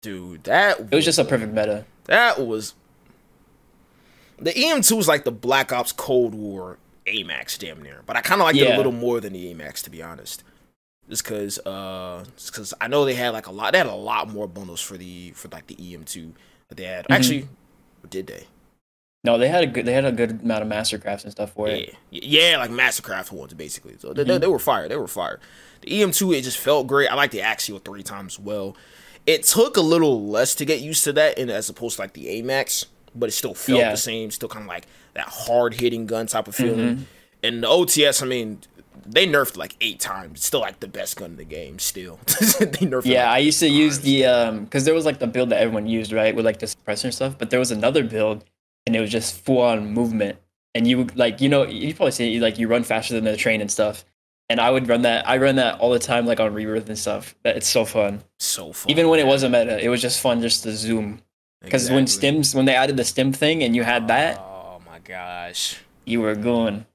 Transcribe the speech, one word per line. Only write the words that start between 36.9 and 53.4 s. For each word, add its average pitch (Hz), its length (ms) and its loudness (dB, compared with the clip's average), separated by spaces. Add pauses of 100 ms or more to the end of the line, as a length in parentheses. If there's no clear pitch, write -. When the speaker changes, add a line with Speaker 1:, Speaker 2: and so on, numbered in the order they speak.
Speaker 2:
Mm-hmm. 135 60 -10 (380)
Speaker 1:
And 117 220 -2
the 113 40 0
O 175 160 6
T 147 220 4
S, 139 160 2
I 131 60 -4
mean, 113 320 -4 (520)
they 175 160 4
nerfed, 143 300 0
like, - 240 -12
eight 107 180 -8
times. 90 380 -10
It's - 80 -4
still, 139 160 0
like, 98 180 -8
the 107 80 -10
best 95 300 -10
gun 87 140 -12
in 82 60 -18
the 78 60 -16
game, 78 360 -14
still. 90 440 -8
<laughs> - 40 -6
They 214 580 2
nerfed 127 200 -2
it, 127 80 2
Speaker 2:
Yeah, 123 140 4
Speaker 1:
like, 117 80 4
Speaker 2:
I - 40 4
used 151 220 2
to 170 40 2
Speaker 1:
eight 147 80 4
Speaker 2:
use 147 240 4
Speaker 1:
times. 139 80 -6
Speaker 2:
the, 135 200 4
um, 113 420 2
'cause 135 180 0
there 156 80 4
was, 165 120 2
like, 143 140 0
the 127 80 -2
build 123 220 0
that 110 120 2
everyone 110 260 0
used, 113 240 -2
right, 110 240 2
with, 113 100 0
like, 107 140 0
the 113 80 -6
suppressor - 380 -6
and 123 80 -4
stuff, 135 240 -4
but 113 120 -8
there 127 100 2
was 123 120 0
another 123 320 2
build, 107 400 -2 (420)
and 117 100 0
it 110 40 2
was 107 120 -2
just - 320 -4
full-on 117 500 2
movement, 110 440 -2 (380)
and 117 120 4
you, 123 280 6
like, 120 260 2
you 135 80 4
know, 139 140 6
you 139 300 -4
probably 160 180 2
see 117 240 0
it, 117 60 2
like, 113 180 2
you 113 80 2
run 117 160 4
faster 113 300 -2
than 113 100 0
the 110 140 2
train 110 240 2